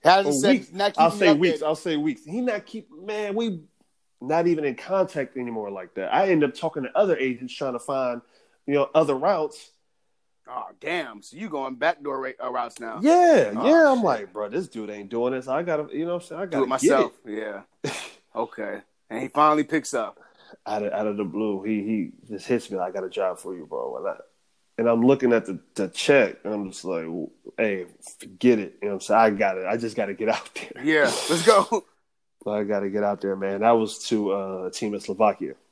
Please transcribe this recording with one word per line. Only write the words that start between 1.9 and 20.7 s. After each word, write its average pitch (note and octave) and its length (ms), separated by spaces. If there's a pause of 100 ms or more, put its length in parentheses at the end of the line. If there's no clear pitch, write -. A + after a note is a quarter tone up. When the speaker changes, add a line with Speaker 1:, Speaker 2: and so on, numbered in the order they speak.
Speaker 2:
weeks. D3 280
He G#3 160
not A3 240
keep, - 260
man, G3+ 440
we G#3+ 260 (580)
not D#3+ 280
even D#3 180
in B2 100
contact F3 640
anymore A2+ 340
like F#2 240
that. F#2+ 180
I G3 140
end D#3+ 160
up C3 100
talking D#3 300
to B2 140
other F#3+ 200
agents B2+ 360
trying C3+ 180
to A#2+ 80
find, B2+ 420 (460)
you C#3 60
know, C#3+ 200
other D3 220
routes. D#3 560 (760)
Speaker 1:
Oh, A#2 200 (160)
damn! C#3 420
So C3 140
you G#3+ 100
going C3+ 280
backdoor C#3 460
ra-, C3 100 (140)
uh, B2 60
routes A#2+ 300
now? A2+ 200
Speaker 2:
Yeah, D4+ 540
Speaker 1:
Oh, A3+ 100
Speaker 2:
yeah. D#4 260
I'm B3+ 80
Speaker 1:
shit. A3 60
Speaker 2:
like, A2 280
"Bro, G#2 160
this D#3 180
dude G#2+ 220
ain't G#2 200
doing A#2+ 240
this. B2+ 140
I C#3+ 160
gotta, D3+ 240 (100)
you D#3 80
know F3 100
what F3 80
I'm - 40
saying? E3 140
I G3+ 40
Speaker 1:
Do E3+ 60
Speaker 2:
gotta C#3 120
Speaker 1:
it B2 40
myself." C3 440 (140)
Speaker 2:
get G#2+ 80
it. G#2 300 (220)
Speaker 1:
Yeah. D3 120
Speaker 2:
<laughs> - 40 (340)
Speaker 1:
Okay. G#2 460 (300)
And A#2 100
he C3 60
finally D3+ 360
picks - 300
up. A2+ 260 (460)
Speaker 2:
Out G#2 160